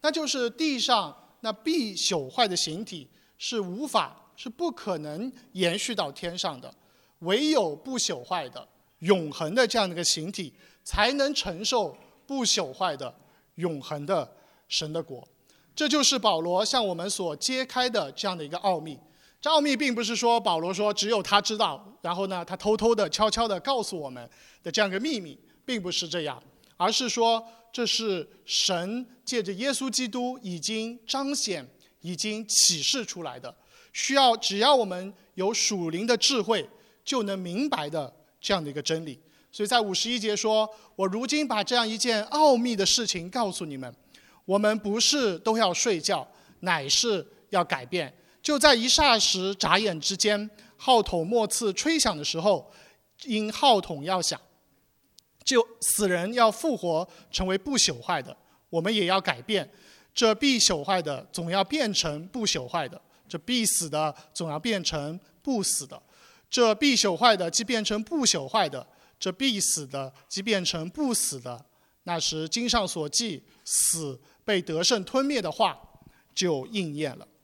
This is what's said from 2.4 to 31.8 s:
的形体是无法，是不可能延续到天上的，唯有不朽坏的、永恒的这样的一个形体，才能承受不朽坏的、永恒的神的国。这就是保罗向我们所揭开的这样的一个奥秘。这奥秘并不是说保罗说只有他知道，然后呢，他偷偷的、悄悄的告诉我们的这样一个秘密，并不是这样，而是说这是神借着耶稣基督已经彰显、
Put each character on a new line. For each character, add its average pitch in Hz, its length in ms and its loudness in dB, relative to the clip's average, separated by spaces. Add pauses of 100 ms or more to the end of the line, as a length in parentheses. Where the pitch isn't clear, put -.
的 180 100 -2
形 165 260 -4
体 160 240 -14 (300)
是 233 240 -4
无 190 240 -6
法， 196 340 0 (160)
是 - 140 -14
不 330 220 -4
可 196 260 -6
能 156 340 -8 (200)
延 175 260 0
续 233 160 -4
到 175 180 -4
天 170 240 -10
上 170 240 -6
的， - 140 -18 (460)
唯 226 320 2
有 190 240 2
不 262 240 -6
朽 135 240 -4
坏 156 260 -4
的、 - 180 -18 (320)
永 165 320 2
恒 160 220 -4
的 240 140 4
这 233 100 0
样 202 100 2
的 175 60 -6
一 - 20 -8
个 170 80 -4
形 160 280 -2
体， 175 200 -8 (320)
才 220 300 2
能 285 220 0
承 185 280 -6
受 208 320 0 (300)
不 269 180 -4
朽 156 300 0
坏 170 240 -2
的、 131 160 -10 (420)
永 160 240 -4
恒 147 280 -8
的 170 200 0 (400)
神 151 240 -4
的 160 120 -4
国。 131 200 -14 (520)
这 302 120 0
就 285 140 4
是 269 160 4
保 196 220 2
罗 175 260 0
向 240 180 0
我 185 120 -2
们 170 120 -6
所 180 280 -6
揭 254 280 -2
开 254 240 -2
的 196 260 -2
这 - 140 -6
样 185 80 -4
的 160 80 -10
一 147 40 -10
个 160 100 -8
奥 180 220 0
秘。 151 180 -12 (440)
这 - 80 -2
奥 320 100 8
秘 285 160 2
并 262 180 0
不 233 80 -2
是 226 140 -2
说 233 240 4
保 185 200 2
罗 175 140 -2
说 208 200 0
只 202 160 -2
有 220 120 2
他 202 200 0
知 214 160 -4
道， 180 280 -2 (160)
然 180 140 -4
后 190 120 -4
呢， 180 180 -6
他 180 100 -10
偷 214 220 0
偷 226 180 4
的、 202 140 0
悄 214 200 2
悄 226 160 0
的 196 140 -2
告 254 240 -2
诉 185 160 -8
我 143 100 -10
们 120 200 -14 (340)
的 175 80 -8
这 214 100 2
样 208 60 2
一 185 60 -4
个 190 80 -2
秘 277 180 -2
密， 160 180 -14 (280)
并 240 160 -4
不 180 100 -6
是 170 160 -4
这 165 140 -4
样， 139 200 -6 (360)
而 180 120 2
是 233 200 0
说 226 360 2 (240)
这 240 160 -4
是 208 400 -2 (200)
神 202 600 -2 (200)
借 233 180 -2
着 190 80 -6
耶 208 180 -4
稣 262 200 -2
基 247 180 -2
督 247 340 -4
已 180 160 -8
经 220 480 -6
彰 277 300 -4
显、 156 320 -4 (320)